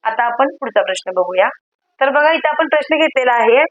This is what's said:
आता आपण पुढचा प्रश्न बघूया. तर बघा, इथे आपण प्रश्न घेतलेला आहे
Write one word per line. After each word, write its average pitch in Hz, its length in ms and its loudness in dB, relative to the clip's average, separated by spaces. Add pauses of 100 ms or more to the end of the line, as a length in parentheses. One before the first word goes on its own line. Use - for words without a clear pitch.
आता 233 220 -2
आपण 240 220 0
पुढचा 262 360 -4
प्रश्न 185 320 -6
बघूया. 185 340 0 (520)
तर 277 100 2
बघा, 294 220 2
इथे 320 160 -2
आपण 302 180 -2
प्रश्न 302 300 0
घेतलेला 269 360 0
आहे 240 380 2